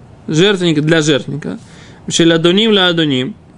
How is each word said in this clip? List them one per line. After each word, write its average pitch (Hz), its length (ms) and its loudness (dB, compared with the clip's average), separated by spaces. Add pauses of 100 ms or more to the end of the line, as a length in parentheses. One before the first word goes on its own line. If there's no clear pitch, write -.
(280)
жертвенника 175 540 0
для 160 200 2
жертвенника, 147 580 -4 (500)
«шель 165 240 2
адоним 180 380 2
ля 190 160 2
адоним», 151 480 -2 (220)